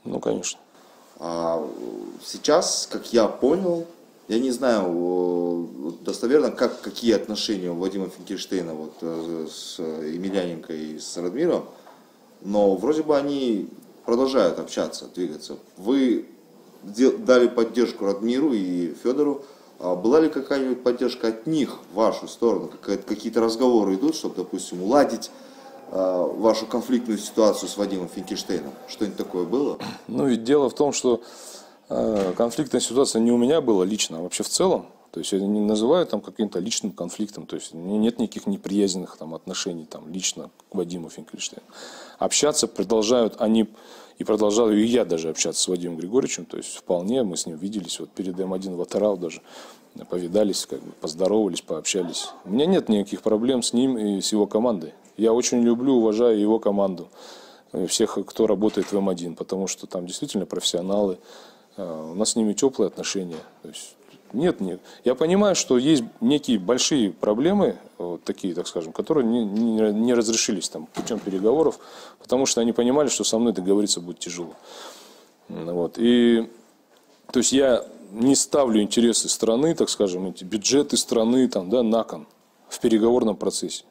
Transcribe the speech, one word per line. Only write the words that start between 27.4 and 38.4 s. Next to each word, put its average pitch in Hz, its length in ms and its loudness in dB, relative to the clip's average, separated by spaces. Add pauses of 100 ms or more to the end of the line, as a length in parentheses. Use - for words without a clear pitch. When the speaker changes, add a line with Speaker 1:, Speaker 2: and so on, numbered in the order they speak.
Speaker 2:
с - 80 -10
Вадимом 95 320 -4
Финкельштейном? 92 640 -6 (160)
Что-нибудь - 280 -6
такое 90 280 -4
было? 123 340 -2 (300)
Speaker 1:
Ну, 139 180 -2
ведь 117 160 2
дело 135 260 4
в 113 60 -4
том, 143 180 2
что, 123 300 2 (680)
э, 107 480 0
конфликтная 120 440 0
ситуация 117 400 0
не 117 100 4
у 120 60 4
меня 135 240 4
была 107 240 4
лично, 98 340 -4
а 82 40 -8
вообще 92 200 -6
в - 60 -4
целом. 160 380 0 (260)
То 85 80 -8
есть 78 120 -4
я 98 60 0
не 101 220 0
называю 113 460 2
там 104 140 -4
каким-то 98 380 -4
личным 104 340 -4
конфликтом, 87 540 -8
то 82 100 -10
есть - 160 -12
у 80 60 -16
меня 95 200 -4
нет 113 200 2
никаких - 280 -4